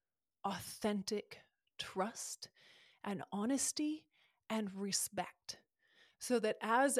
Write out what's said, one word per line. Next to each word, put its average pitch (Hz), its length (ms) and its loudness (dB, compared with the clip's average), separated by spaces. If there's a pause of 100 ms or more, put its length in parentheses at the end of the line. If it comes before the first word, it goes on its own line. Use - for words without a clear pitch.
(440)
authentic 101 960 -4 (400)
trust - 680 -4 (520)
and 196 300 -4
honesty 277 720 0 (460)
and 220 260 -2
respect, - 840 -4 (600)
so 240 200 2
that 214 220 2
as 247 380 6